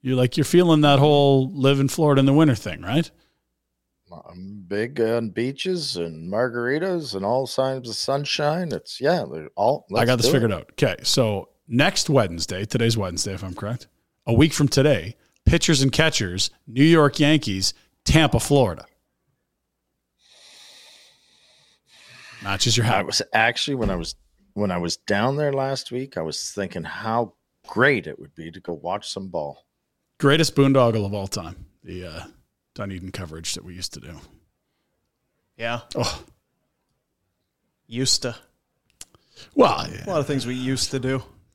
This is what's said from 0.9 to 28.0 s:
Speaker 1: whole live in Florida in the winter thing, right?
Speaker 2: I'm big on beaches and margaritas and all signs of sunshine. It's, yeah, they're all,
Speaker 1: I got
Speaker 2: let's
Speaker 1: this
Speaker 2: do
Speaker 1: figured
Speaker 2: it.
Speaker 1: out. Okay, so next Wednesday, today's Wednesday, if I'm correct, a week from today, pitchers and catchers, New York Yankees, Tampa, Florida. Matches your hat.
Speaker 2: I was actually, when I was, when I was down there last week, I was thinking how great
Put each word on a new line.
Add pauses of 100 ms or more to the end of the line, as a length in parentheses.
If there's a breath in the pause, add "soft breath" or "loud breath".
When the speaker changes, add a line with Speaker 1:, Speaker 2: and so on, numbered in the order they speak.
Speaker 1:
whole
live
in
Florida
in
the
winter
thing,
right? (1160)
Speaker 2:
I'm
big
on
beaches
and
margaritas
and
all
signs
of
sunshine.
It's,
yeah,
they're
all,
Speaker 1:
I
got
Speaker 2:
let's
Speaker 1:
this
Speaker 2:
do
Speaker 1:
figured
Speaker 2:
it.
Speaker 1:
out.
Okay,
so (180)
next
Wednesday,
today's
Wednesday,
if
I'm
correct, (380)
a
week
from
today, (280)
pitchers
and
catchers, (160)
New
York
Yankees, (320 soft breath)
Tampa,
Florida. (3500 soft breath)
Matches
your
hat.
Speaker 2:
I
was (120)
actually,
when
I
was, (380)
when
I
was
down
there
last
week,
I
was
thinking
how (340)
great